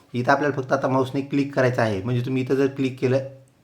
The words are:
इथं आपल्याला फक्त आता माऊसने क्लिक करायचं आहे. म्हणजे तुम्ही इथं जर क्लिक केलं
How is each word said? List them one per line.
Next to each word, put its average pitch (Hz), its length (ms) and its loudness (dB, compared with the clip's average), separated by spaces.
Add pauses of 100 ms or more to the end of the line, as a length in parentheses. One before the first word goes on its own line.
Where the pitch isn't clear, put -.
(140)
इथं 123 180 2
आपल्याला 139 300 2
फक्त 127 120 -2
आता 139 140 0
माऊसने 131 340 0
क्लिक 139 340 -2
करायचं 127 260 2
आहे. 104 200 0
म्हणजे 120 240 -2
तुम्ही 131 180 -2
इथं 131 120 0
जर 135 120 2
क्लिक 131 340 -2
केलं 131 180 2 (440)